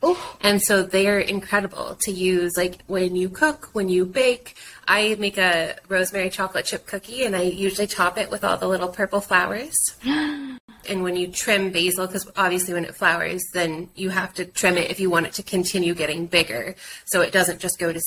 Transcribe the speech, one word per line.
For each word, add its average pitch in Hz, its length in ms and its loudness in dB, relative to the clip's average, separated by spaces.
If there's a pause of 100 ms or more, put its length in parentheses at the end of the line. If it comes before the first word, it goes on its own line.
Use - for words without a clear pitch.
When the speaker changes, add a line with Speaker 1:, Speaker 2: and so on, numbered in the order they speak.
Speaker 1:
Ooh. 349 140 4 (240)
Speaker 2:
And 202 220 4
so 202 200 4
they 190 280 2
are 202 100 4
incredible 196 840 -4
to 208 100 -4
use, 180 420 2
like, 180 220 -2 (100)
when 185 300 0
you 185 100 0
cook, 302 460 -2
when 196 160 0
you 180 160 4
bake. 247 500 0 (320)
I 214 320 2
make 202 180 -2
a 170 380 2 (140)
rosemary 185 400 0
chocolate 185 340 -4
chip - 240 -6
cookie, 233 380 -4
and 202 100 0
I 180 60 0
usually 185 440 0
top 180 320 0
it 214 140 -2
with 202 140 -4
all 185 100 2
the 185 140 -2
little 180 180 0
purple 196 320 0
flowers. 202 540 0 (300)
Speaker 1:
<gasps> - 20 -6 (840)
Speaker 2:
And 190 160 -2
when 180 140 -2
you 180 100 -2
trim 190 440 0
basil, 180 360 0
'cause 185 280 -6
obviously 180 380 0
when 170 120 -2
it 165 100 -12
flowers, 170 480 0 (100)
then 170 420 -2
you 190 140 -4
have 185 260 -2
to 180 100 -4
trim 180 320 2
it 170 120 0
if 180 100 -6
you 190 100 2
want 165 180 4
it - 60 -10
to 202 100 -8
continue 180 500 0
getting 165 320 -2
bigger, 165 480 0 (320)
so 180 160 2
it - 100 4
doesn't 180 280 4
just - 180 -4
go 170 160 0
to 165 140 -6